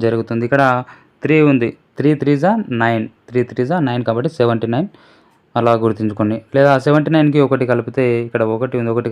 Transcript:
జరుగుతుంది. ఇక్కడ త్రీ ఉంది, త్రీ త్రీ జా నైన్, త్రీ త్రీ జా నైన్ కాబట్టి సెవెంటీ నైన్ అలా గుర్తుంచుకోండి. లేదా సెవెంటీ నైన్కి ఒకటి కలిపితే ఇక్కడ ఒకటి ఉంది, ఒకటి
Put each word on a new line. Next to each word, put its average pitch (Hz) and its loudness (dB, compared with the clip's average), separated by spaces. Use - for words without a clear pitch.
జరుగుతుంది. 113 -2
ఇక్కడ 139 2
త్రీ 147 2
ఉంది, 120 0
త్రీ 139 0
త్రీ 143 2
జా 190 2
నైన్, 113 0
త్రీ 123 -2
త్రీ 123 -4
జా 180 0
నైన్ 120 -4
కాబట్టి 113 -2
సెవెంటీ 117 0
నైన్ 170 -2
అలా 117 4
గుర్తుంచుకోండి. 110 -2
లేదా 139 6
సెవెంటీ 151 2
నైన్కి 147 2
ఒకటి 127 0
కలిపితే 120 -2
ఇక్కడ 117 -2
ఒకటి 127 -4
ఉంది, 117 -2
ఒకటి 117 -2